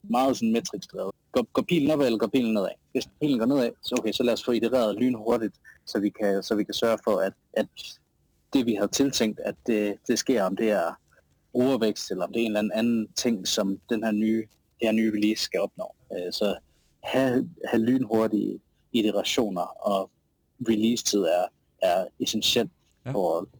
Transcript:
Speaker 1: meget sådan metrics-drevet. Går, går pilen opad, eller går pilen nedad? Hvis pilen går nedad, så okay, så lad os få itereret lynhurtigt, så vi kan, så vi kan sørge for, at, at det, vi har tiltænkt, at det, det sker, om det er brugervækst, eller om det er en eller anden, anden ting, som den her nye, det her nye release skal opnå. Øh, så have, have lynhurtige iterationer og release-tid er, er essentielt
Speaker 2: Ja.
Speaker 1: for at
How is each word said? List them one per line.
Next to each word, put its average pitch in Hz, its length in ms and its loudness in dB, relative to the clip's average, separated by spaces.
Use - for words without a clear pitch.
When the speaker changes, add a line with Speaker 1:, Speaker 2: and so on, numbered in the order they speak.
Speaker 1:
meget 123 340 2
sådan 113 140 0
metrics-drevet. 98 600 -4
Går, 120 220 0
går - 80 2
pilen 151 300 2
opad, 143 140 2
eller 113 140 2
går 113 80 0
pilen 117 260 0
nedad? 98 160 0
Hvis - 180 -4
pilen 143 180 2
går 113 60 2
nedad, 131 240 2
så - 160 -4
okay, 110 120 -2
så 123 120 -2
lad 120 100 2
os - 100 -4
få 127 80 -2
itereret 113 480 2
lynhurtigt, 117 560 0
så - 140 -2
vi 101 100 2
kan, 98 340 0
så 110 120 -2
vi 104 80 0
kan 92 100 -6
sørge 113 300 2
for, 104 140 2
at, 95 160 0
at 107 120 -2
det, 127 120 2
vi 117 80 0
har 101 140 0
tiltænkt, 127 520 0
at 101 160 -4
det, 104 280 0
det 117 120 0
sker, 117 240 2
om 92 120 0
det 110 160 2
er 85 280 0
brugervækst, 123 600 0
eller 82 140 -2
om - 80 -10
det 117 80 0
er 117 40 2
en 107 60 -2
eller 104 80 0
anden, 104 160 -2
anden 113 400 0
ting, 107 320 -2
som 98 320 -2
den 110 140 -2
her 113 80 0
nye, 110 260 2
det 117 80 2
her 110 40 4
nye 110 260 2
release 107 260 0
skal - 160 -4
opnå. - 360 -6
Øh, 90 200 -6
så 101 220 0
have, 131 460 0
have 113 200 2
lynhurtige 110 720 0
iterationer 101 680 0
og 98 480 -4
release-tid 110 540 2
er, 87 220 2
er 92 240 2
essentielt 110 520 -2
Speaker 2:
Ja. 127 60 -6
Speaker 1:
for 85 280 0
at 92 60 -6